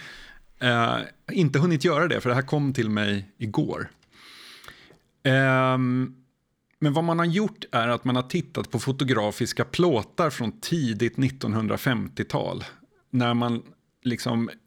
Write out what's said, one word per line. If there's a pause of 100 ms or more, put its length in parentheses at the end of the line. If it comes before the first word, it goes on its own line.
(600)
Eh, (340)
inte
hunnit
göra
det,
för
det
här
kom
till
mig
igår. (1400)
Ehm, (640)
men
vad
man
har
gjort
är
att
man
har
tittat
på
fotografiska
plåtar
från
tidigt
nittonhundrafemtiotal, (460)
när
man (400)
liksom (180)